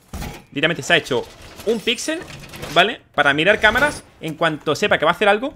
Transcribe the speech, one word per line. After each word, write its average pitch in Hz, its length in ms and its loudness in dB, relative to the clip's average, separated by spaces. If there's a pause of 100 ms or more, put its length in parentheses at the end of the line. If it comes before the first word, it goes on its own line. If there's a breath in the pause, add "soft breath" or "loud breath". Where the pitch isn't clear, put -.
(500)
Directamente 160 320 -2
se - 120 -2
ha 165 40 6
hecho 127 280 -2 (400)
un 220 160 0
píxel, 311 400 -4 (520)
¿vale? 202 280 2 (120)
Para 143 200 4
mirar 175 260 2
cámaras, 247 460 2 (160)
en 156 140 -6
cuanto 156 400 -2
sepa 208 220 2
que - 60 -4
va 160 80 4
a 170 40 0
hacer 208 120 0
algo 214 280 2